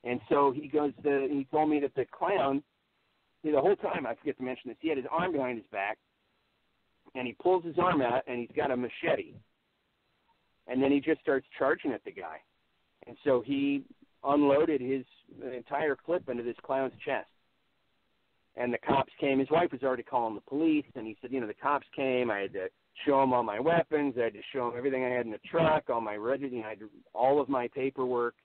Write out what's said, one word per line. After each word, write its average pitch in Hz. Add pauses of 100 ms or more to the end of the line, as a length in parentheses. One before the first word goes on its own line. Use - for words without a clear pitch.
And 123
so 143
he 147
goes, 147 (100)
the, 139
he 139
told 156
me 147
that 139
the 127
clown, 151 (800)
the 151
whole 190
time, 190
I 113
forget 139
to 127
mention 127
this, 110
he 160
had 151
his 131
arm 165
behind 127
his 101
back, 101 (1200)
and 127
he 117
pulls 180
his 160
arm 175
out, 127
and 123
he's 120
got 147
a 127
machete. 123 (1300)
And 127
then 139
he 143
just 151
starts 139 (120)
charging 143
at 104
the 98
guy. 85 (720)
And 107
so 123
he 139 (380)
unloaded 143
his 127 (480)
entire 139
clip -
into 120
this 117
clown's 135 (120)
chest. 131 (1300)
And 123
the 117
cops 139
came. 135
His 135
wife 165
was 131
already 127
calling 117
the 98
police, 151
and 110
he 110
said, 123
you 131
know, 117
"The 104
cops 139
came. 127
I 101
had 95
to 95 (380)
show 139
'em 131
all 120
my 107
weapons. 147
I 120
had 110
to 107 (100)
show 123
'em 120
everything 127
I 123
had 123
in 110
the 101 (120)
truck, 156
all 120
my 107
reg-, 123
you 139
know, 117
I 107
had 104 (320)
all 135
of 123
my 127
paperwork." 127 (100)